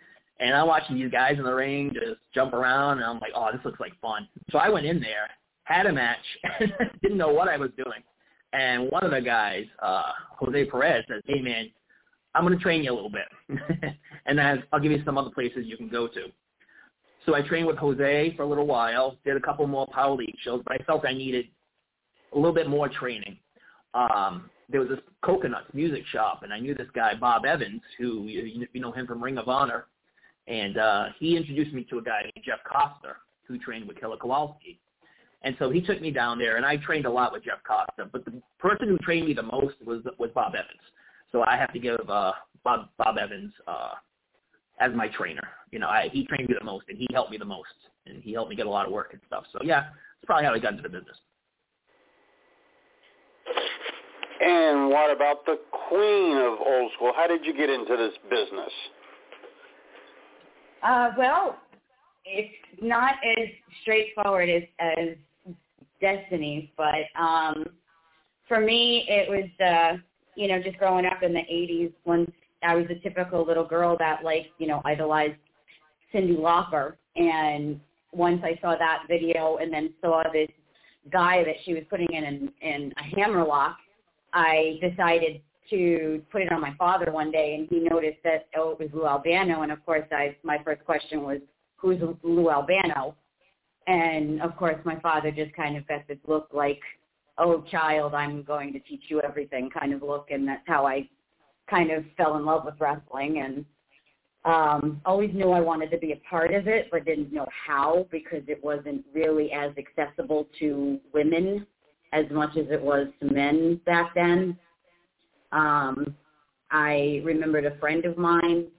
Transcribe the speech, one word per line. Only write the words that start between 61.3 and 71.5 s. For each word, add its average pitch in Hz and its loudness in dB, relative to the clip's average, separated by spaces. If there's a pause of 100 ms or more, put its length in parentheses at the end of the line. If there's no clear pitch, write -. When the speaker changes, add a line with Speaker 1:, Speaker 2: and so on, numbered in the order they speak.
Speaker 3:
it's 196 -8 (260)
not 233 2 (240)
as 226 -2 (340)
straightforward 202 2
as, 170 2 (160)
as 165 0 (920)
Destiny, 165 -2
but, 151 -2
um, 160 0 (840)
for 226 4
me, 233 2
it 202 2
was, 196 -2 (100)
uh, 175 4 (360)
you 202 -2
know, 185 2
just 180 -8
growing 185 4
up 180 -2
in 175 2
the 170 0